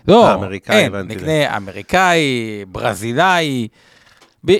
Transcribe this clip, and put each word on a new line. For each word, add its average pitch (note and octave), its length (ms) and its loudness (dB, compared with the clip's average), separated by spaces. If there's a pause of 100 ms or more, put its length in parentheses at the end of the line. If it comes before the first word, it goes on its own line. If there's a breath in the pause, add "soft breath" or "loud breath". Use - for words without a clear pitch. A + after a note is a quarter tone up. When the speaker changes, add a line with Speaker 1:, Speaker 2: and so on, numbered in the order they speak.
Speaker 1:
לא, G#3+ 200 6
Speaker 2:
אה, G#3 60 4
אמריקאי, G2 440 -4
Speaker 1:
אין, B2+ 180 0
Speaker 2:
הבנתי. G2 200 -8
Speaker 1:
נקנה D3+ 420 -2
אמריקאי, D#3+ 640 0 (460)
ברזילאי, A#2+ 1000 -2 (800 soft breath)
ב-, E3 140 2